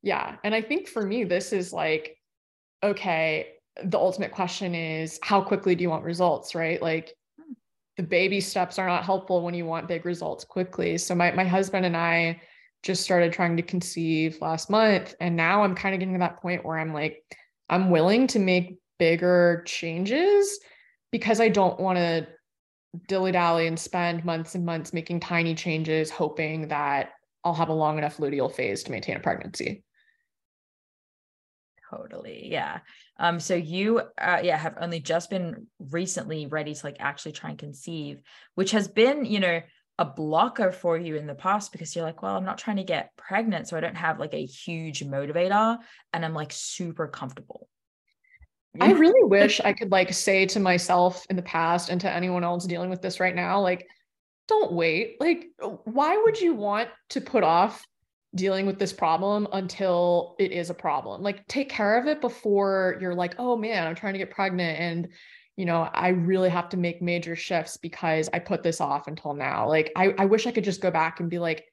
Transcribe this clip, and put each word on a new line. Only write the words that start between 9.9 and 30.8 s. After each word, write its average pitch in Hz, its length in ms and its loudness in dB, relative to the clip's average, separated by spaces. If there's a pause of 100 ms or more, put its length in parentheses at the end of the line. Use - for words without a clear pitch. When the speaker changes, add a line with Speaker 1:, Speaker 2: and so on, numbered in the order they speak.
Speaker 1:
results 170 400 -6
quickly. 180 520 -2
So 175 160 -4
my, 175 180 4
my 185 140 0
husband 190 400 2
and 170 120 0
I 170 440 0 (420)
just 185 200 -2
started 175 300 4
trying 170 240 2
to 170 60 0
conceive 160 800 -2
last 160 280 -4
month. 208 500 4
And 170 160 0
now 175 280 4
I'm 185 120 2
kinda 190 220 -2
getting 185 180 -2
to 180 40 0
that 170 220 -2
point 175 240 -4
where 160 140 -4
I'm 160 140 -4
like, 151 280 -6 (480)
I'm 185 220 2
willing 202 360 6
to 247 120 2
make 180 380 2 (200)
bigger 175 680 4
changes 302 920 2 (520)
because 220 300 2
I 226 80 6
don't 190 300 4
wanna 175 480 0 (800)
dilly-dally 175 600 2
and 165 120 -4
spend 170 460 -2
months 165 300 -4
and 175 100 -2
months 165 280 -6
making 170 280 -4
tiny 170 340 0
changes, 160 560 -2
hoping 156 580 -4
that 143 420 -2 (320)
I'll 170 100 0
have 160 160 0
a 160 40 0
long 156 240 2
enough 151 200 -4
luteal 143 340 -2
phase 104 320 -4
to - 80 -10
maintain 180 240 -6
a - 60 -6
pregnancy. - 600 -6 (2000)